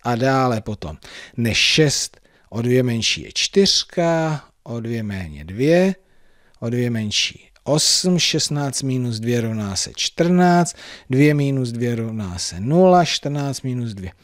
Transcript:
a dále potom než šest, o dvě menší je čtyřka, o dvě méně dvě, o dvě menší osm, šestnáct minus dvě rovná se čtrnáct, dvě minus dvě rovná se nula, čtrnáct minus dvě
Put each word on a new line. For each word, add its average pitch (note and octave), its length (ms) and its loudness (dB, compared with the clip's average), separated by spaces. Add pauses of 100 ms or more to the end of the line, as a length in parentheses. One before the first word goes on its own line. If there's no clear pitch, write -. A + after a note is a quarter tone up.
a A#2+ 120 0
dále B2+ 460 2
potom F2 360 -8 (400)
než A#2 200 0
šest, - 600 2 (320)
o A#2 120 -6
dvě B2 220 4
menší A#2 380 -2
je - 120 -14
čtyřka, E3 1120 0 (200)
o A#2 160 -8
dvě A2+ 240 -6
méně E2+ 420 -8
dvě, D#3+ 500 2 (640)
o A#2 100 -6
dvě A#2+ 200 0
menší A2 540 -4 (200)
osm, D#3+ 560 2
šestnáct D3 640 -2
minus B2 360 -2
dvě A#2+ 220 0
rovná G#2+ 340 -4
se - 200 -6
čtrnáct, F3 800 2 (340)
dvě D3 240 4
minus C#3 380 0
dvě A#2 240 -2
rovná A2 440 -6
se E2+ 200 -8
nula, F3 460 4
čtrnáct C#3+ 560 -4
minus B2 320 -6
dvě F#2 180 -10 (120)